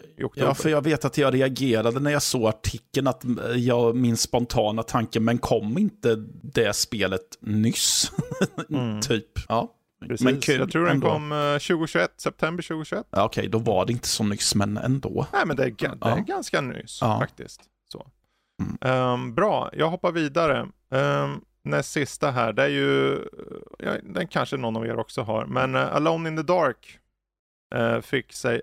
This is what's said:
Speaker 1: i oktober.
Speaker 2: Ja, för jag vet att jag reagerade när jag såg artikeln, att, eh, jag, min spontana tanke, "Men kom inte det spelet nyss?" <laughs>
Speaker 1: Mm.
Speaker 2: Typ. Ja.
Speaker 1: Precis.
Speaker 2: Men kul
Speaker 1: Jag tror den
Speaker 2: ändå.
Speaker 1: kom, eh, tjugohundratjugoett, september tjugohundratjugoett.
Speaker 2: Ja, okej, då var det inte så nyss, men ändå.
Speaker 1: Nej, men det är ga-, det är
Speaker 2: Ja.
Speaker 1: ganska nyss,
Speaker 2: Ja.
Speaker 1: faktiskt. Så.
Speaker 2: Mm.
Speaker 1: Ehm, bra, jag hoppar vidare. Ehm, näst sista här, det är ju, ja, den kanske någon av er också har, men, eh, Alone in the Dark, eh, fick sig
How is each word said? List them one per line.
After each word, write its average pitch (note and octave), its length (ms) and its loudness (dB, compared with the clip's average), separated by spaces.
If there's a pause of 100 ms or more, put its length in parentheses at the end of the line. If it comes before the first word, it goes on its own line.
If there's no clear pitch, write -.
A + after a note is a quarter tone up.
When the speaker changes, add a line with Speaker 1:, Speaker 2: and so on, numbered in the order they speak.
(180)
Speaker 1:
i - 60 -6
oktober. C3+ 240 0
Speaker 2:
Ja, C#3 60 2
för D#3+ 160 0
jag D3 140 2
vet C#3+ 200 2
att C#3 140 0
jag C3+ 160 4
reagerade B2+ 680 2
när D3 100 2
jag D3 120 2
såg A#2 240 2
artikeln, A#2+ 600 -2
att, - 180 -2
eh, B2 60 -2 (260)
jag, A#2+ 400 4
min A#2+ 200 4
spontana A2+ 680 2
tanke, A#2 380 0
"Men A#2 180 4
kom A2+ 400 0
inte C3 380 2 (260)
det G#2 340 2
spelet F#2+ 640 -2
nyss?" - 760 2
<laughs> - 540 -4
Speaker 1:
Mm. A#2 300 -2
Speaker 2:
Typ. A#2 260 0 (220)
Ja. A2+ 260 -2 (340)
Speaker 1:
Precis. B2 160 -2
Speaker 2:
Men C3 160 4
kul C3+ 200 2
Speaker 1:
Jag C3 120 -2
tror D#3+ 120 2
den E3+ 100 2
Speaker 2:
ändå. C#3 160 2
Speaker 1:
kom, D3+ 220 -2
eh, D3 260 0
tjugohundratjugoett, D#3+ 640 -2
september D#3+ 420 -2
tjugohundratjugoett. E3 480 -6
Speaker 2:
Ja, G2 140 2
okej, G#2 240 -2
då A2 100 0
var G2+ 280 2
det A#2 60 0
inte B2 160 -4
så - 160 -2
nyss, G2+ 300 -2
men G#2 220 0
ändå. C3+ 560 -2
Speaker 1:
Nej, G4+ 140 0
men D3 100 -2
det C3 80 2
är C3 60 0
ga-, - 300 -6
det A2 100 0
är B2+ 60 2
Speaker 2:
Ja. G3+ 100 0
Speaker 1:
ganska E4+ 340 -4
nyss, - 420 -8
Speaker 2:
Ja. A2 180 2
Speaker 1:
faktiskt. - 400 -8 (320)
Så. - 140 -14 (560)
Speaker 2:
Mm. - 180 -6
Speaker 1:
Ehm, B2+ 540 0
bra, E3 380 0
jag D3+ 180 0
hoppar F3 220 -2
vidare. D3 560 0 (220)
Ehm, C#3+ 500 0 (240)
näst C#3+ 280 -2
sista D3 380 -2
här, A#2 220 0
det A#2+ 100 2
är C#3+ 60 4
ju, C#3 500 2 (600)
ja, - 140 -4 (100)
den F3+ 260 -6
kanske C#3 280 -4
någon A2+ 200 -4
av A2+ 100 -4
er A#2 120 -4
också A#2+ 240 -6
har, A2 240 -2
men, C3 280 0
eh, C3 220 0
Alone E3 320 0
in D#3 80 -6
the D#3+ 60 -4
Dark, D3+ 560 0 (760)
eh, A#2 260 0
fick - 320 -4
sig A#2 300 -2